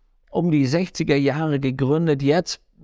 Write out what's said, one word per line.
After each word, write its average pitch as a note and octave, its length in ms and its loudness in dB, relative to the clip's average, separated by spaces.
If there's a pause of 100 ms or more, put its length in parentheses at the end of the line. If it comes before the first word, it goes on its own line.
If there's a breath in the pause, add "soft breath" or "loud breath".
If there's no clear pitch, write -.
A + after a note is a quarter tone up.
(300)
um F3 200 0
die D3+ 140 4
sechziger D#3 520 0
Jahre C#3+ 440 0
gegründet. C#3 640 0
Jetzt D3+ 400 0 (220)